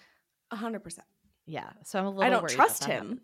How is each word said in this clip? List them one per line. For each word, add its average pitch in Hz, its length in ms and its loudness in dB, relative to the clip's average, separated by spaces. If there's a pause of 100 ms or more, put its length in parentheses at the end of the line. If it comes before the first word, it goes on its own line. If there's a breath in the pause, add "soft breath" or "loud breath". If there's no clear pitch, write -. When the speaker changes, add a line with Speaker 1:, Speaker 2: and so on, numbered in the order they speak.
(500 soft breath)
Speaker 1:
A 233 60 -8
hundred 220 260 -6
percent. - 240 -16 (400)
Speaker 2:
Yeah, 151 240 -10 (140)
so - 140 -4
I'm 190 80 0
a 196 40 -2
Speaker 1:
I - 20 -4
Speaker 2:
little 196 200 4
Speaker 1:
don't 226 100 4
Speaker 2:
worried 151 120 -2
Speaker 1:
trust 294 300 4
Speaker 2:
about - 40 2
that - 60 2
Speaker 1:
him. 101 120 -4
Speaker 2:
happening. 247 180 -8